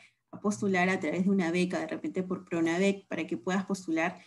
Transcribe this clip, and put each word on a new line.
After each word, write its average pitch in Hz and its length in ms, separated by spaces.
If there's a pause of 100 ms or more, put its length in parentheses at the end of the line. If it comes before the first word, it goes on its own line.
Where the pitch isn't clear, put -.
(340)
a - 80
postular 190 480
a 190 100
través 170 240
de 190 80
una 180 200
beca, 180 280
de 160 80
repente 160 340
por 185 240
Pronavec, 175 600
para 170 180
que 165 120
puedas 185 280
postular 170 600